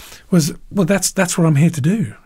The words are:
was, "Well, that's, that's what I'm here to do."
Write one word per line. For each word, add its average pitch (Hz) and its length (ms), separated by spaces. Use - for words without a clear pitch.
was, 170 240
"Well, 196 160
that's, 180 260
that's 180 280
what 165 80
I'm 156 80
here 165 160
to 139 100
do." 165 320